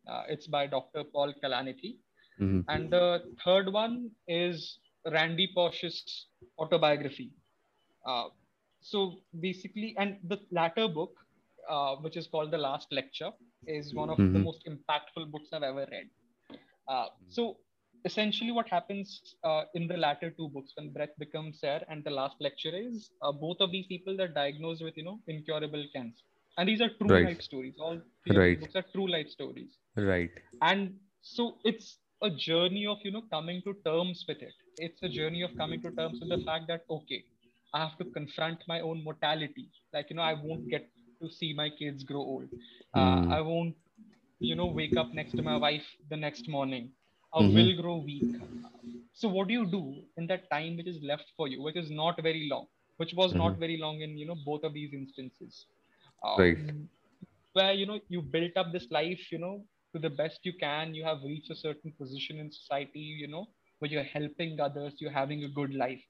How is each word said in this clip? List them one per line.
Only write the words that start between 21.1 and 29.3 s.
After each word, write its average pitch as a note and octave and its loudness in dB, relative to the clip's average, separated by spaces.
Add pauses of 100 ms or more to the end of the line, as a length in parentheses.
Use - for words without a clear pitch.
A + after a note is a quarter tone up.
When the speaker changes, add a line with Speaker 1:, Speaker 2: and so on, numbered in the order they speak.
Speaker 1:
Becomes D#3 -10
Air D3+ -2
and D3+ -10
The D3+ -4
Last C#3 -2
Lecture, D3+ -4
is, A3 -8 (120)
uh, C#3+ 2
both D#3 -4
of F#3+ 4
these F#3 -6
people F#3+ -6
are F#3 2
diagnosed D3+ -2
with, D#3+ -8
you D#3 -10
know, G3 -10
incurable D3+ -4 (100)
cancer. A#2+ -10 (340)
And F3+ 4
these A3 2
are A3+ 2
true - 0
Speaker 2:
Right. F#3 10
Speaker 1:
life F3 0
stories. C3 -8
All E3 -8 (240)
three - 6
of - 10
these F2 8
Speaker 2:
Right. - -8
Speaker 1:
books - -6
are F#3 0
true F#3+ -2
life D#3+ 0
stories. C3 -12 (180)